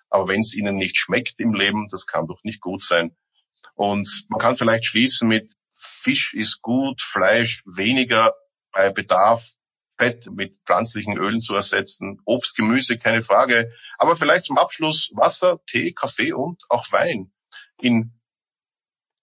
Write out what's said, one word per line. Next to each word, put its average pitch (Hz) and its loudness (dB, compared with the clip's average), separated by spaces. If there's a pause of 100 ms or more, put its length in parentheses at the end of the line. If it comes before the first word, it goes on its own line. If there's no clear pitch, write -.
aber 95 2
wenn's 101 0
ihnen 101 -2
nicht 95 -2
schmeckt - -2
im 110 0
Leben, 101 0
das - -6
kann 80 -4
doch 80 -14
nicht 107 -10
gut 95 -6
sein. 85 0 (600)
Und 101 -2
man - -4
kann 123 2
vielleicht 113 0
schließen 120 2
mit, 110 0 (180)
Fisch - -4
ist - -2
gut, 131 -2
Fleisch 113 0
weniger, 113 2 (400)
bei 98 4
Bedarf 101 2 (460)
Fett 120 -2
mit 92 -8
pflanzlichen 104 0
Ölen 107 -2
zu 107 -4
ersetzen, 101 -2
Obst, - -2
Gemüse, 117 0
keine 113 0
Frage. 117 2 (260)
Aber 160 4
vielleicht 156 2
zum 139 0
Abschluss - -2
Wasser, 170 2
Tee, 151 -2
Kaffee 151 -4
und - -6
auch 120 -2
Wein 107 -2 (480)
in 117 2 (1120)